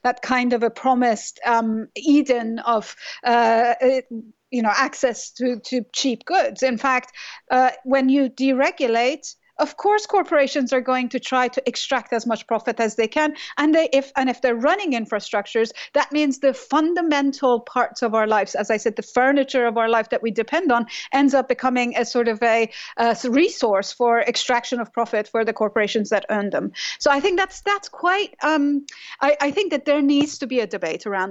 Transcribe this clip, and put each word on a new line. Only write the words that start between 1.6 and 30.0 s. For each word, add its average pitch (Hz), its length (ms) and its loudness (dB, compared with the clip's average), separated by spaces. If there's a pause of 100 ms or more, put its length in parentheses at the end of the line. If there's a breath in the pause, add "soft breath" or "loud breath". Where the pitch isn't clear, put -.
Eden 240 640 2
of, 226 380 -2 (280 loud breath)
uh, 233 560 4
uh, 262 200 2 (500)
you 240 100 -2
know, 214 140 2
access 262 560 -2
to, 247 300 -4
to 247 220 -4 (100)
cheap 247 320 -2
goods. 330 360 0
In 254 160 0
fact, 254 340 -2 (380 loud breath)
uh, 254 220 4 (140)
when 262 220 2
you 262 220 4
deregulate, 262 1080 0 (240)
of - 180 -4
course, 415 300 2
corporations 285 640 0
are 254 80 2
going 254 280 -2
to 262 100 -4
try 254 280 0
to 254 200 -4
extract 240 440 -4
as 233 140 -2
much 233 220 -4
profit 226 320 -2
as 220 160 -2
they 220 120 2
can. 302 280 0 (240 loud breath)
And 302 160 4
they, 320 180 4
if, 269 220 0
and 262 120 0
if 247 140 -4
they're 240 140 2
running 320 380 0
infrastructures, 220 800 -2 (220 loud breath)
that 285 180 0
means 285 280 0
the 269 160 2
fundamental 285 1040 0
parts - 420 -4
of 220 140 0
our 220 100 2
lives, 214 300 0
as 208 160 -2
I 214 60 2
said, 220 180 -2
the 220 80 -6
furniture 262 640 2
of 233 100 -2
our 226 100 2
life 226 220 0
that 233 140 -2
we 226 80 -2
depend 285 400 -2
on, 180 160 2 (240 loud breath)
ends 277 240 4
up 262 120 2
becoming 247 480 0
a 233 80 0
sort 240 240 0
of 214 140 -2
a, 226 260 4 (300 loud breath)
a 233 120 2
s-, 233 160 -2
resource 233 680 2
for 233 280 2
extraction 240 580 -2
of 202 120 -8
profit 220 360 -4
for 226 180 -2
the 226 80 -2
corporations 214 560 -2
that 202 220 0
own 202 180 -2
them. 180 220 -4 (260 loud breath)
So - 140 2
I 277 80 2
think 359 180 0
that's, - 240 -4
that's 403 260 -4
quite, 370 540 -2
um, 285 420 0 (380 loud breath)
I, 294 180 2
I 285 120 0
think 392 180 -2
that 294 160 -2
there 294 160 2